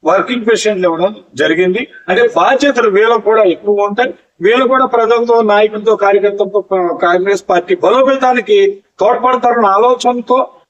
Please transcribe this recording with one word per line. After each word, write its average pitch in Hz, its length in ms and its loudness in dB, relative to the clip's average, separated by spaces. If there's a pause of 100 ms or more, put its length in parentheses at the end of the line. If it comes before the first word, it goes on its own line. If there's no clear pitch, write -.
వర్కింగ్ 196 400 -2
ప్రెసిడెంట్లు 208 420 0
ఇవ్వడం 175 280 -2 (200)
జరిగింది. 180 520 -2 (220)
అంటే 180 260 2
బాధ్యతలు 254 540 0
వీళ్ళకు 214 320 2
కూడా 214 220 2
ఎక్కువ 202 400 0
ఉంటాయి, 208 300 -2 (280)
వీళ్ళు 240 260 2
కూడా 262 180 2
ప్రజలతో, 233 560 0
నాయకులతో, 214 540 0
కార్యకర్తలతో, 202 680 0 (120)
ఆ, 175 280 -2
కాంగ్రెస్ 180 460 0
పార్టీ 180 260 0
బలోపేతానికి 240 1000 0 (220)
తోడ్పడతారన్న 240 680 0
ఆలోచనతో 247 840 0 (220)